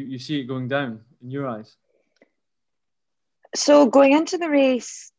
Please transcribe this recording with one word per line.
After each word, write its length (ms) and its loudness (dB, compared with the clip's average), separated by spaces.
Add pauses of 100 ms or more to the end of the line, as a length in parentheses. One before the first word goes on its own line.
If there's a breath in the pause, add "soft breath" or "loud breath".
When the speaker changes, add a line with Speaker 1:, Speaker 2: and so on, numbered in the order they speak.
Speaker 1:
you 140 -12
see 220 -8
it 20 -8
going 240 -8
down 320 -6 (220)
in 100 -16
your 160 -8
eyes? 300 -12 (1800)
Speaker 2:
So 300 6
going 260 6
into 260 0
the 120 -6
race, 680 -2